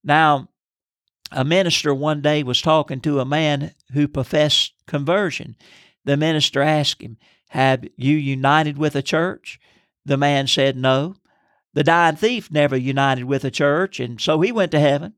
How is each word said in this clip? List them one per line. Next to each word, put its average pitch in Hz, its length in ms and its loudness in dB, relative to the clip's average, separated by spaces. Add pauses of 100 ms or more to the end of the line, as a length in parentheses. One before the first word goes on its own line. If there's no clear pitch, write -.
Now, 151 460 2 (800)
a 131 120 -2
minister 165 480 0
one 147 280 -2
day 147 240 0
was 123 180 -2
talking 151 380 0
to 147 180 0
a 127 60 0
man 147 480 -2 (200)
who 147 140 2
professed 147 680 0 (120)
conversion. 165 720 -2 (480)
The 139 120 2
minister 151 460 0
asked 151 400 0
him, 117 140 -16 (320)
"Have 131 480 0
you 135 180 2
united 143 640 0
with 151 160 -2
a 139 80 -2
church?" - 560 -6 (460)
The 139 120 -2
man 139 300 0
said, 135 300 2
"No." 135 400 0 (580)
The 147 80 0
dying 165 320 4
thief 220 380 -4
never 147 240 2
united 135 480 0
with 135 200 -2
a 131 60 -2
church, 147 480 0
and 120 220 -8
so 156 220 0
he 233 100 0
went 202 180 0
to 151 80 2
heaven. 143 400 2